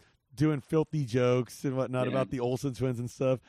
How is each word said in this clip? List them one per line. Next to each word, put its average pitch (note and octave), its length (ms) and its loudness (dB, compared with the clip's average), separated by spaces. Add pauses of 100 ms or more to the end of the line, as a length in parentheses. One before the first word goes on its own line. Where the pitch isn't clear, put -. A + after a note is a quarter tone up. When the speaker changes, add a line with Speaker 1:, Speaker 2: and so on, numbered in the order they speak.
(360)
Speaker 1:
doing D3+ 240 2
filthy D#3 460 0
jokes B2 580 2
and C3 140 -2
whatnot B2+ 300 -2
Speaker 2:
Yeah. B2 40 -4
Speaker 1:
about C3 180 0
the C3 120 -4
Olsen B2+ 320 -2
twins A#2+ 260 -2
and A#2+ 100 -6
stuff. C3 400 0